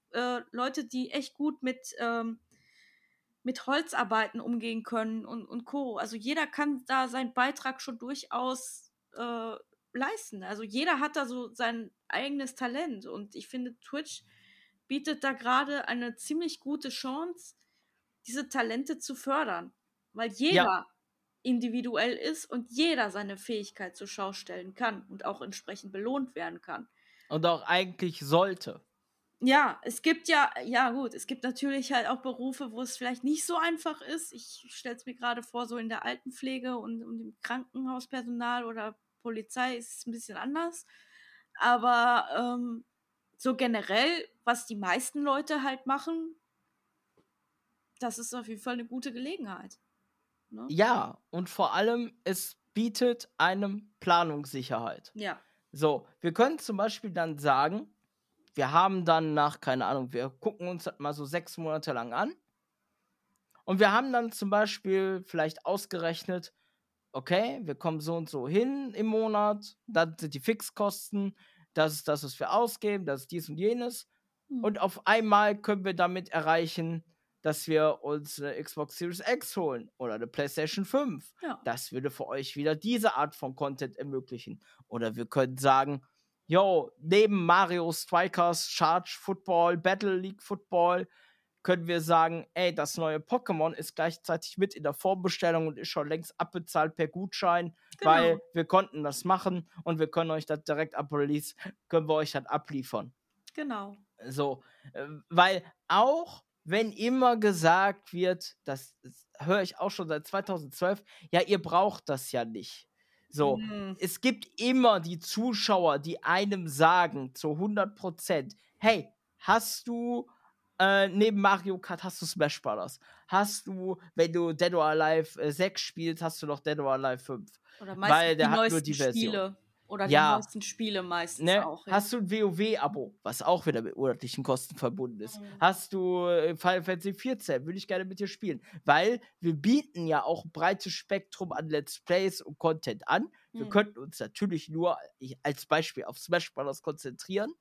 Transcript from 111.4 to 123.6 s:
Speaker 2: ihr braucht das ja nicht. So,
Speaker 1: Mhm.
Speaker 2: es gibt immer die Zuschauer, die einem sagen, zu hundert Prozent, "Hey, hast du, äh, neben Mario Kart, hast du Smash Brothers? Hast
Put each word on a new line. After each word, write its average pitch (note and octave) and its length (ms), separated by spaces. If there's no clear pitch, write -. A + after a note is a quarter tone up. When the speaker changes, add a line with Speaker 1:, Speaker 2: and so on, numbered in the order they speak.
Speaker 2:
ihr F3+ 200
braucht F3+ 460
das C3+ 240
ja A#2 140
nicht. - 440
So, C#3+ 280
Speaker 1:
Mhm. G#3 420
Speaker 2:
es - 220
gibt - 260
immer A#3+ 400
die E3 200
Zuschauer, G3+ 800
die D3+ 240
einem F#3+ 440
sagen, D#3 680
zu D3+ 220
hundert G3+ 380
Prozent, E3 600
"Hey, G#3 300
hast - 480
du, A#3+ 420
äh, G3 280
neben G3+ 320
Mario G3 400
Kart, F3 240
hast F#3 180
du E3 40
Smash D3+ 360
Brothers? G#2+ 380
Hast G#3 380